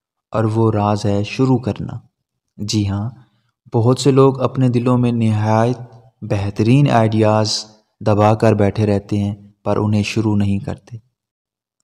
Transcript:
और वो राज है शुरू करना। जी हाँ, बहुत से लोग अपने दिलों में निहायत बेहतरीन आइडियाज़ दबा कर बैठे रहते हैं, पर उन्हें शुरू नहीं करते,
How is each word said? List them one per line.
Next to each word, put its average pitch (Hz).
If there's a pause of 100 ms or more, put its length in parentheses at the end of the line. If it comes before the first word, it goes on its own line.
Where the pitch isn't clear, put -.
(320)
और 110
वो 110
राज 104
है 101
शुरू 131
करना। - (520)
जी 104
हाँ, 101 (420)
बहुत 123
से 143
लोग 135
अपने 127
दिलों 123
में 123
निहायत 110 (460)
बेहतरीन 110
आइडियाज़ 110 (380)
दबा 107
कर 113
बैठे 104
रहते 101
हैं, 101
पर 104
उन्हें 107
शुरू 107
नहीं 98
करते, - (840)